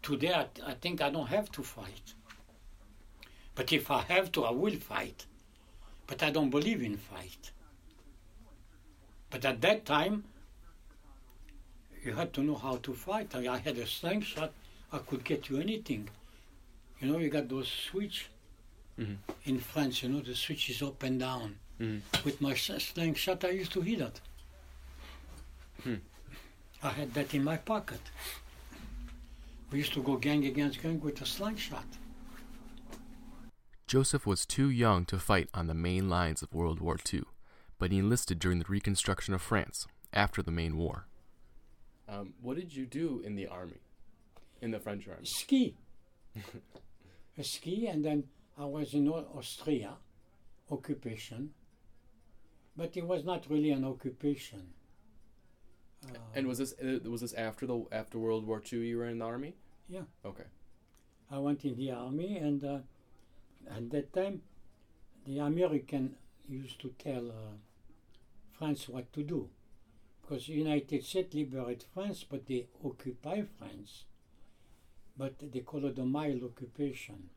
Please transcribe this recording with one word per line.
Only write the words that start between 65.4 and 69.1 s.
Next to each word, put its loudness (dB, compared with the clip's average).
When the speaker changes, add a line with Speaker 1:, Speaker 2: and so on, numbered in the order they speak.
Speaker 1:
used -8
to -6
tell, -4
uh, -10
France -2
what -8